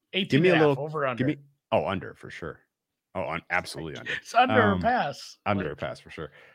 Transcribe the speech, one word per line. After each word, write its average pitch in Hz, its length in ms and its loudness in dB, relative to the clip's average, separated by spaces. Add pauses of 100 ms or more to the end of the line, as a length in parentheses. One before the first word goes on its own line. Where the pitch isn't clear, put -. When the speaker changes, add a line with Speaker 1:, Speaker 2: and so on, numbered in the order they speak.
(280)
Speaker 1:
give 135 140 4
me 180 60 6
a 180 40 6
Speaker 2:
eighteen - 20 6
and - 0 -
a - 0 -
half, 156 140 6
Speaker 1:
little, 139 160 0
Speaker 2:
over, 151 220 -4
under? 123 180 -4
Speaker 1:
give - 20 2 (120)
me, - 40 -20 (300)
oh, 87 140 2
under 92 280 -4
for - 160 -18
sure. - 300 -12 (540)
Oh, 92 140 -4
un-, 82 220 -6
absolutely 82 460 -4
under. 58 160 -12
Speaker 2:
It's - 220 -10
under 226 360 6
or - 20 2
Speaker 1:
Um, 180 80 0
Speaker 2:
pass. 214 640 -2
Speaker 1:
under 196 200 0
Speaker 2:
Like - 80 -4
Speaker 1:
or - 40 -10
pass - 240 -8
for - 100 -20
sure. 76 200 -12 (240)